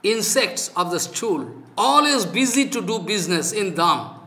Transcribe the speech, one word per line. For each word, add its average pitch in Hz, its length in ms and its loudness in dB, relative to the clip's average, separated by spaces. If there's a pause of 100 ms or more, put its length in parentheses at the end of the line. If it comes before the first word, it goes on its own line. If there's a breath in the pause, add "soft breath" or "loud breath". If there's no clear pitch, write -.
Insects 220 720 0
of 175 160 0
the 175 80 -2
stool, 160 500 -4 (280)
always 277 480 4
busy 262 440 2
to 240 120 -2
do 208 180 -2
business 175 540 -2
in 196 200 -2
dham. 156 400 0 (140)